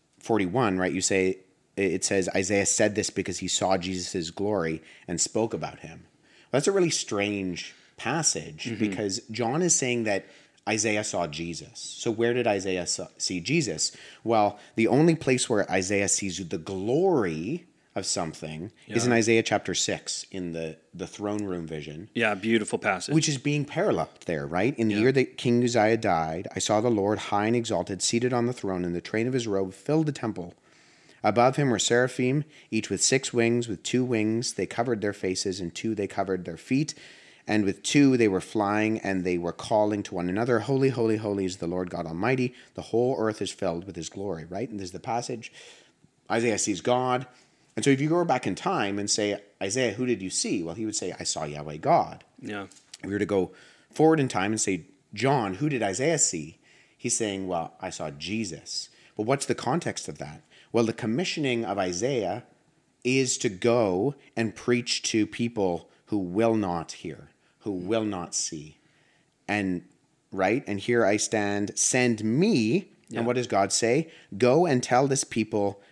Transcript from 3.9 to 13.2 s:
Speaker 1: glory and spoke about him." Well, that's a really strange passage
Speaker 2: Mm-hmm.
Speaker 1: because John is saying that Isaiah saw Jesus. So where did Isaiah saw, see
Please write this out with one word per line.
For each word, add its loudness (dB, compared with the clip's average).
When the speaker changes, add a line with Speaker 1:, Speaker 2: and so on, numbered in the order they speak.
Speaker 1:
glory -2
and -4
spoke -2
about -8
him." -18
Well, -4
that's 0
a 2
really 4
strange -2
passage -2
Speaker 2:
Mm-hmm. -6
Speaker 1:
because -2
John -2
is 4
saying 0
that 0
Isaiah 2
saw -2
Jesus. -10
So -6
where 2
did 0
Isaiah 0
saw, -6
see -4